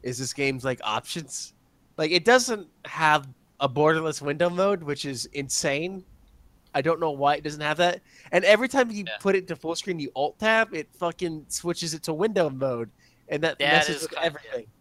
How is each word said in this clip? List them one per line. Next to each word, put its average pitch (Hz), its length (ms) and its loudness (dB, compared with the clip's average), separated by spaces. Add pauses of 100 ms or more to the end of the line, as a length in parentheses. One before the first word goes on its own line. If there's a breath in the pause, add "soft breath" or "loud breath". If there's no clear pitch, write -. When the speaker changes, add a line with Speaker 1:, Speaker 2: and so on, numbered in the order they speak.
Speaker 1:
is 120 160 -6
this 127 140 -6
game's, 135 320 -2
like, 127 180 -2
options. - 680 -6 (440)
Like, 156 140 0
it 170 140 4
doesn't 240 420 4 (200)
have 151 420 2 (320)
a 139 80 2
borderless 156 520 2
window 147 300 0
mode, 185 320 0
which 143 220 -6
is 131 220 -6
insane. 151 760 -4 (760)
I 135 60 0
don't 160 160 0
know 160 140 -2
why 143 240 2
it 147 80 -10
doesn't 151 160 -8
have 151 160 -2
that. 175 240 2 (320 loud breath)
And 180 120 2
every 214 220 6
time 247 240 2
you 208 160 -8
Speaker 2:
Yeah. 107 140 -10
Speaker 1:
put 196 160 2
it 185 100 -2
to 165 80 -6
full 160 220 -6
screen, 175 240 -6
you 139 160 -6
alt 143 240 -4
tab, 220 340 2
it 156 140 -6 (100)
fucking 165 500 -4
switches 170 460 -4
it 165 100 -10
to 165 80 -4
window 185 380 0
mode, 131 400 -4 (380 soft breath)
and 151 160 -2
that 160 160 -2
Speaker 2:
Yeah, 143 80 2
it 147 60 4
Speaker 1:
messes 151 220 2
Speaker 2:
is 156 60 -8
Speaker 1:
with 160 80 -8
Speaker 2:
kinda, 160 160 -4
Speaker 1:
everything. 127 360 -6
Speaker 2:
yeah. 110 40 -20 (140)